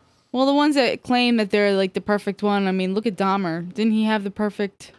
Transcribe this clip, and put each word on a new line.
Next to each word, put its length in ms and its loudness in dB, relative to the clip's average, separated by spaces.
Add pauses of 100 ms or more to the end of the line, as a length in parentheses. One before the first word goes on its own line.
(320)
Well, 160 0
the 60 2
ones 220 4
that 260 2
claim 360 2
that 120 0
they're, 220 2
like, 220 0
the 80 -4
perfect 420 -2
one, 240 0
I 60 0
mean, 200 -2
look 120 -2
at 100 -2
Dahmer. 580 -2
Didn't 200 0
he 100 2
have 220 0
the 60 -4
perfect 680 -6